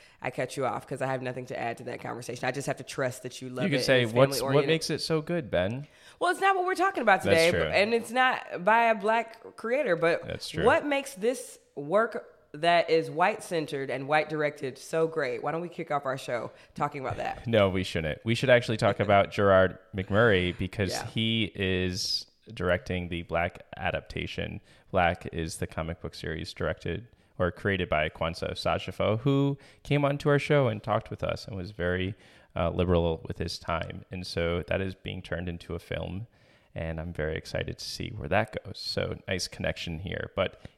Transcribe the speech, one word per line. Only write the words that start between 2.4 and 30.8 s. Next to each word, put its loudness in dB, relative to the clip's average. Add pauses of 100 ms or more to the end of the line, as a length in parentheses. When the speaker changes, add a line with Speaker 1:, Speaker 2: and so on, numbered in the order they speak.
Speaker 1:
I 2
just -6
have -2
to -14
trust -4
that -12
you -10
love -4
Speaker 2:
You 0
could 2
Speaker 1:
it -2
Speaker 2:
say, 6
Speaker 1:
and 2
it's -2
Speaker 2:
"What's, 6
what -2
Speaker 1:
family-oriented. 4
Speaker 2:
makes 0
it -2
so -2
good, -4
Ben?" 0 (320)
Speaker 1:
Well, 2
it's -4
not 4
what 2
we're 2
talking 2
about 6
Speaker 2:
That's 6
Speaker 1:
today, 8
Speaker 2:
true. 2
Speaker 1:
but, 0
and 2
it's -2
not 0
by 6
a 4
Black -2
creator, 0
but 2
Speaker 2:
That's -8
true. -2
Speaker 1:
what 6
makes -2
this -4 (160)
work 0 (240)
that 4
is 4
white-centered -2
and -4
white-directed 0
so 0
great? -2
Why -2
don't -4
we -8
kick -10
off 0
our -2
show -4 (240)
talking -2
about -4
that? -6
Speaker 2:
No, 6
we 0
shouldn't. -2
We 2
should 2
actually 6
talk 2
Speaker 1:
<laughs> -
Speaker 2:
about 4
Gerard 6 (180)
McMurray, 4
because -2
Speaker 1:
Yeah. -2
Speaker 2:
he 0
is -2 (260)
directing -2
the -6
Black -2 (160)
adaptation. -6 (300)
Black 2
is -6
the -4
comic -8
book -10
series -8
directed -6 (320)
or 2
created -2
by 2
Kwanzaa -4
Sachifo, 0
who 2 (260)
came 0
onto 0
our 4
show 2
and -4